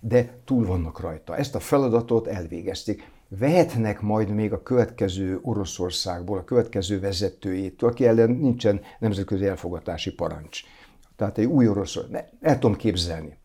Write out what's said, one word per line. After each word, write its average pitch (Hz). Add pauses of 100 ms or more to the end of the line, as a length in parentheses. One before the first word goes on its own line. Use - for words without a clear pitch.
de 120
túl 113
vannak 87
rajta. 82
Ezt 143
a 131
feladatot 117
elvégezték. 92 (180)
Vehetnek 117
majd 107
még 104
a 92
következő 95
Oroszországból, 92
a 90
következő 104
vezetőjétől, 95
aki 123
ellen 113
nincsen 120 (180)
nemzetközi 98
elfogadási 87
parancs. 78 (540)
Tehát -
egy 110
új 127
Oroszország. 98
Ne, -
el 127
tudom 117
képzelni. 85